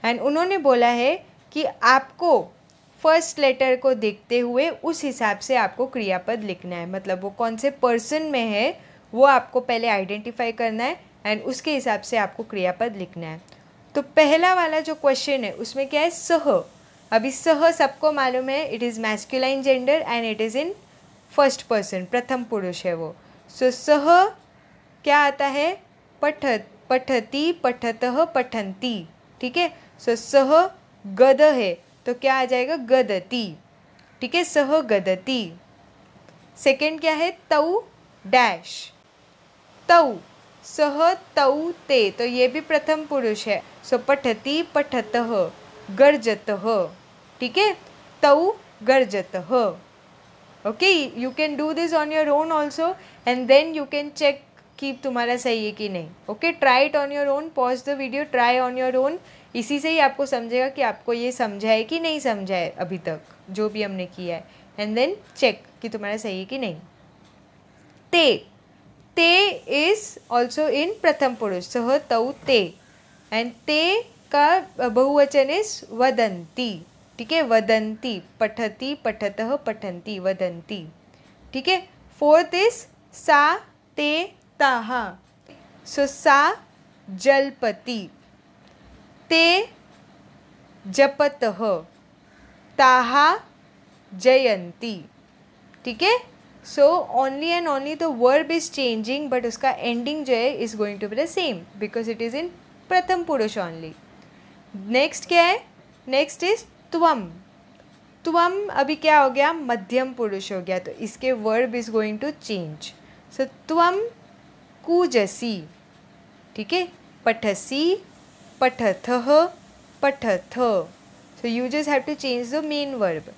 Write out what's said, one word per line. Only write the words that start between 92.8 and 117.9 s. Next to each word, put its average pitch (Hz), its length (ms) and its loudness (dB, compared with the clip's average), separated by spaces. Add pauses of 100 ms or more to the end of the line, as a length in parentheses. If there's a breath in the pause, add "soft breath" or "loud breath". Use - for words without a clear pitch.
जयन्ति, 214 840 2 (920)
ठीक 247 180 -4
है। 453 140 4 (480)
So 285 220 4 (300)
only 277 400 -2
and 339 100 -2
only 285 280 -4
the 320 140 -2 (120)
verb 277 300 4
is 330 180 -2
changing, 254 600 -4
but 247 160 -2
उसका 233 380 -2
ending 240 420 -4
जो 254 80 0
है 247 260 0
is 220 160 -6
going 208 260 -4
to 208 80 -8
be 214 100 -4
the 330 100 -2
same 285 300 -4 (200)
because 220 360 -6
it 226 60 -10
is 233 140 -6
in 339 140 -6 (400)
प्रथम 359 340 0
पुरुष 226 340 -2
only। 165 340 -10 (960 loud breath)
नेक्स्ट 254 400 -2
क्या 339 160 4
है, 392 180 2 (460)
नेक्स्ट 285 360 -2
is 415 200 0 (280)
त्वम। 320 320 2 (1040)
त्वम 349 460 0
अभी 285 240 -2
क्या 302 240 4
हो 269 100 4
गया, 277 240 2
मध्यम 254 600 -4
पुरुष 208 380 -6
हो 185 100 -6
गया, 180 180 -4
तो 180 120 -10
इसके 247 420 -4 (100)
verb 226 320 0
is 226 200 -6
going 214 280 -2
to 302 80 -4 (100)
change। 165 500 -8 (460 loud breath)
So 262 100 -2 (200)
त्वम 339 320 2 (840)
कूजसी, 233 800 0 (920)
ठीक 214 180 -6
है, 359 140 -2 (380)
पठसी, 247 720 0 (640)